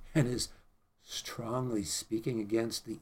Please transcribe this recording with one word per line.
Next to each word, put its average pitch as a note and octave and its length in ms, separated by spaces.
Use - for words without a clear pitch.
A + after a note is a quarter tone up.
and C3 140
is B2 220
strongly A#2 800
speaking A2+ 560
against A2 440
the A2 180